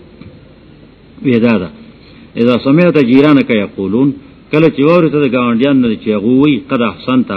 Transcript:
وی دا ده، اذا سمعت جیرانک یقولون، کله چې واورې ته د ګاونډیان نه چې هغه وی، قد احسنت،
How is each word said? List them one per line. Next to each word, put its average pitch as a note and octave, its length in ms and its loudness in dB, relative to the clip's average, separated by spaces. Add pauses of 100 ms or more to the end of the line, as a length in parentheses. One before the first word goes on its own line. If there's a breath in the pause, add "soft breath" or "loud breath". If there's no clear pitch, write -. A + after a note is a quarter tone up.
(1200)
وی B2 220 0
دا A#2 120 2
ده، F2+ 100 -8 (680 loud breath)
اذا A#2+ 180 2 (100)
سمعت D#3 320 2 (140)
جیرانک C#3 400 4
یقولون، G#2 580 -2 (440 loud breath)
کله D#3+ 220 2
چې - 140 -4
واورې E3+ 240 2
ته D3 120 -2
د - 20 0 (100)
ګاونډیان B2 460 0
نه A2+ 200 -2
چې - 140 -8
هغه G#2 240 -2
وی، D3 140 2 (160)
قد C3 120 -2
احسنت، A#2 540 -2